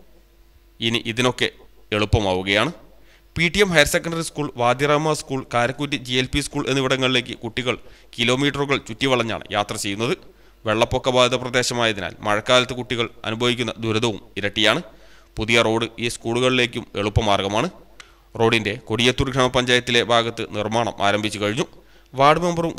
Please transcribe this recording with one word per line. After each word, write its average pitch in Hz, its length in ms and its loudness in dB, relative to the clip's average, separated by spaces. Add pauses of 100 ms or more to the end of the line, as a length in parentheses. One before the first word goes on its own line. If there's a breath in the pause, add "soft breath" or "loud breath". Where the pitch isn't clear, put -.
(880)
ഇനി 113 120 0 (120)
ഇതിനൊക്കെ 120 360 0 (480)
എളുപ്പമാവുകയാണ്. 101 760 2 (640 soft breath)
പി 165 180 0
ടി 190 100 -2
എം 196 100 0
ഹയർ 147 200 6
സെക്കൻഡറി 165 360 -2
സ്കൂൾ, 208 180 -4 (140)
വാദിറാമ 147 600 2
സ്കൂൾ, 135 180 -6 (140)
കാരക്കുറ്റി 127 440 -2 (100)
ജി 123 140 -2
എൽ 131 120 -2
പി 143 120 0
സ്കൂൾ 143 260 -6
എന്നിവിടങ്ങളിലേക്ക് 131 720 0
കുട്ടികൾ 120 320 -4 (400 soft breath)
കിലോമീറ്ററുകൾ 139 600 0 (100)
ചുറ്റിവളഞ്ഞാണ് 113 580 -2 (120)
യാത്ര 104 260 -2
ചെയ്യുന്നത്. 110 320 -2 (500 soft breath)
വെള്ളപ്പൊക്ക 117 500 0
ബാധിത 123 280 4
പ്രദേശമായതിനാൽ 117 680 -2 (120)
മഴക്കാലത്ത് 123 540 2
കുട്ടികൾ 117 280 -4 (220)
അനുഭവിക്കുന്ന 120 440 -2 (100)
ദുരിതവും 110 360 -2 (200)
ഇരട്ടിയാണ്. 107 420 2 (560 soft breath)
പുതിയ 113 300 2
റോഡ് 113 200 0 (160)
ഈ 117 120 -2
സ്കൂളുകളിലേക്കും 123 680 0 (160)
എളുപ്പമാർഗമാണ്. 104 680 0 (720 soft breath)
റോഡിൻ്റെ 113 320 2 (160)
കൊടിയത്തൂർ 123 440 2
ഗ്രാമപഞ്ചായത്തിലെ 123 800 2
ഭാഗത്ത് 117 320 0 (140)
നിർമ്മാണം 107 360 0 (140)
ആരംഭിച്ചു 104 340 0
കഴിഞ്ഞു. 104 240 -2 (540 soft breath)
വാർഡ് 151 260 6
മെമ്പറും 170 340 -2